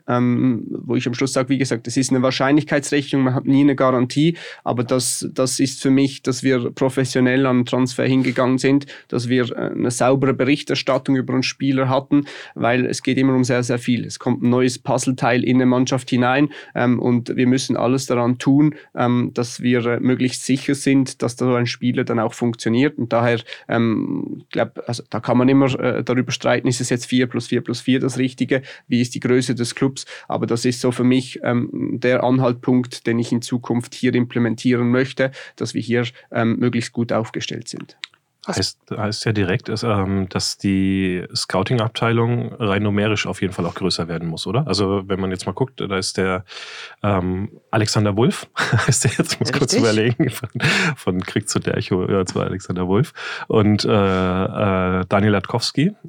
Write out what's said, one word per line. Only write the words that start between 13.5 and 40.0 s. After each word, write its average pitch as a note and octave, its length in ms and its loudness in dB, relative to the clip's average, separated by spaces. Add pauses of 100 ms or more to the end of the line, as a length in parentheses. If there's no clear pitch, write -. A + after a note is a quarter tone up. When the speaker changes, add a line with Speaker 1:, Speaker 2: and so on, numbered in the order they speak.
Speaker 1:
sehr B2 160 -2
viel. A2+ 260 0
Es - 140 -12
kommt B2+ 240 -2
ein A#2+ 60 4
neues B2 280 2
Puzzleteil B2+ 640 0
in B2+ 140 2
eine B2+ 100 4
Mannschaft B2+ 420 2
hinein, C3 420 2 (260)
ähm, A#2+ 240 2
und A#2+ 340 0
wir B2+ 140 2
müssen C3 280 2
alles B2+ 300 0
daran B2 320 0
tun, D3 380 4 (180)
ähm, B2 400 0
dass B2 260 -4
wir, B2 260 2
äh, A#2+ 120 0
möglichst B2 460 0
sicher C3+ 320 0
sind, C#3 440 2
dass A#2+ 160 -2
so B2+ 160 0
ein A#2+ 140 2
Spieler B2 380 -2
dann A#2 160 0
auch A2 140 -2
funktioniert A#2+ 600 0
und A#2+ 160 -4
daher, A#2 280 2 (320)
ähm, A2 760 -2
glaub, - 360 -4
also A#2+ 220 -6
da G#2+ 100 -6
kann B2 200 2
man B2+ 100 4
immer, C3+ 320 4
äh, A2+ 240 -2
darüber B2 260 0
streiten, B2 380 0
ist B2+ 140 0
es - 80 -4
jetzt B2 160 -2
vier B2+ 200 2
plus A#2+ 200 -4
vier A#2+ 160 0
plus A#2+ 180 -6
vier B2+ 200 2
das B2+ 180 -2
Richtige, C3 420 0 (260)
wie A#2+ 140 2
ist A#2+ 140 -2
die - 60 -10
Größe B2 340 2
des A#2 200 -2
Clubs, C3+ 300 -2 (240)
aber A2+ 180 -2
das A#2 200 0
ist B2 160 0
so B2+ 100 2
für B2 120 0
mich, B2+ 380 2
ähm, A#2+ 300 -2
der A#2+ 500 0
Anhaltspunkt, B2 840 0
den A#2 120 0
ich A#2 140 -4
in A#2 80 2
Zukunft A#2+ 540 -4
hier B2 200 0
implementieren A#2+ 760 0
möchte, C3+ 400 0 (260)
dass - 160 -6
wir - 80 -4
hier, A#2 240 0 (260)
ähm, A2+ 280 0
möglichst A#2+ 340 0
gut A#2 220 -2
aufgestellt - 520 -6
sind. - 300 -14 (480)
Speaker 2:
Heißt, - 360 -4 (100)
heißt G#2 340 -6
ja A#2 60 0
direkt, G2+ 380 -2
ist, A2+ 160 -4
ähm, G2 440 0